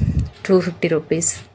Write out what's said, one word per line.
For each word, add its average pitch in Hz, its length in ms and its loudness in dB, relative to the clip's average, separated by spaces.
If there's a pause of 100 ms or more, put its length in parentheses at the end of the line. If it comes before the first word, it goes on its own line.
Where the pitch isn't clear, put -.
(420)
டூ 185 200 4
ஃபிஃப்டி 170 260 -4
ருப்பீஸ். 160 440 0 (220)